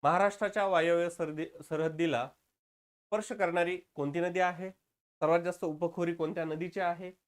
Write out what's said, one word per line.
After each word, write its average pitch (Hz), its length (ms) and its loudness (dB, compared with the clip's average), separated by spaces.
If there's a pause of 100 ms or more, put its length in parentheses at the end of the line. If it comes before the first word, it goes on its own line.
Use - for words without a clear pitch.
महाराष्ट्राच्या 196 640 2
वायव्य 170 440 4
सरदी-, 156 520 -6
सरहद्दीला 156 680 -2 (720)
स्पर्श 214 280 -4
करणारी 175 480 0 (140)
कोणती 143 260 -2
नदी 180 200 0
आहे, 180 300 0 (500)
सर्वात 165 200 4
जास्त 175 240 -4
उपखोरी 170 500 -2
कोणत्या 165 300 -2
नदीची 170 360 -4
आहे 180 320 -4 (160)